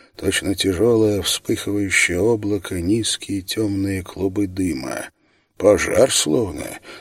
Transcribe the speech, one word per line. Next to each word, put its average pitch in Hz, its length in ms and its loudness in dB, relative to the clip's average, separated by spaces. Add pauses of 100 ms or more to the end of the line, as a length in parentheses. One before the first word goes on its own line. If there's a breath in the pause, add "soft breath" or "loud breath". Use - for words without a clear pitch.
(180 soft breath)
точно - 380 -2
тяжёлое 104 640 2
вспыхивающее 101 1000 -2
облако, 104 600 0
низкие 98 600 -2
тёмные 98 600 -2
клубы 95 440 -2
дыма. 76 580 -4 (500)
«Пожар 104 560 4
словно», — 95 540 0 (360 loud breath)